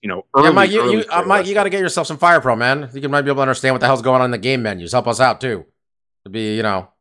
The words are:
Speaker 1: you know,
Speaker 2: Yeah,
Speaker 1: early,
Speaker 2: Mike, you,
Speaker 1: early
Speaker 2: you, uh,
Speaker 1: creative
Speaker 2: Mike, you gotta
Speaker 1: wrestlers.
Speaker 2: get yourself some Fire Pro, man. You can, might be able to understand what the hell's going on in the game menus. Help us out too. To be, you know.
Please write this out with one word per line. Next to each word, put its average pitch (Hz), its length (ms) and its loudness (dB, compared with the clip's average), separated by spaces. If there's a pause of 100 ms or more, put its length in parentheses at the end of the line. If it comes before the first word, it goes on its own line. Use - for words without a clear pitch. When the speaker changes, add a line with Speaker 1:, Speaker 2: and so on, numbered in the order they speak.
Speaker 1:
you 107 60 -12
know, 90 260 -8
Speaker 2:
Yeah, 139 100 6
Speaker 1:
early, 160 100 6
Speaker 2:
Mike, 190 180 4
you, 208 80 0
Speaker 1:
early 233 140 0
Speaker 2:
you, 220 60 0
uh, 220 40 -4
Speaker 1:
creative 180 240 -4
Speaker 2:
Mike, 196 180 2
you 196 80 -4
gotta 202 120 2
Speaker 1:
wrestlers. 190 60 -2
Speaker 2:
get 196 100 -2
yourself 170 260 -4
some 156 100 -10
Fire 175 220 4
Pro, 127 160 0
man. 131 380 -2
You 139 80 -14
can, 139 100 -6
might 143 120 0
be 139 60 -4
able 139 100 0
to - 20 2
understand 131 320 0
what 123 80 -4
the 123 60 2
hell's 131 140 2
going 127 200 4
on 127 40 2
in 123 60 -2
the 120 60 -4
game 123 260 -2
menus. 92 300 -6
Help 120 160 0
us 117 100 -2
out 123 220 2
too. 113 240 -6 (580)
To 98 60 -20
be, 107 260 -4
you 110 80 -4
know. 95 240 -2 (140)